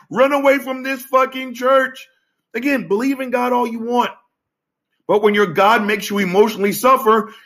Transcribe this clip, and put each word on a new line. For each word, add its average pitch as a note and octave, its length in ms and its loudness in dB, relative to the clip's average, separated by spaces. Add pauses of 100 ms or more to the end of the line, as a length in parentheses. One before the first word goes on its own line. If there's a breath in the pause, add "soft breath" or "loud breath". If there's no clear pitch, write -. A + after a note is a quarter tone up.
Run C4 220 2
away C#4 280 2
from C4 240 -8
this C4 200 -6
fucking C4 500 -2
church. C4 540 -2 (460)
Again, A#3+ 340 -4
believe B3+ 320 -2
in C4 100 -8
God B3 220 -2
all B3 160 0
you A#3 120 -8
want. A#3 320 -2 (960)
But G#3 160 2
when G#3 140 2
your G#3 120 2
God G3+ 380 2
makes G#3 240 -4
you G3+ 100 -4
emotionally G3+ 520 0
suffer, A3+ 600 2 (120)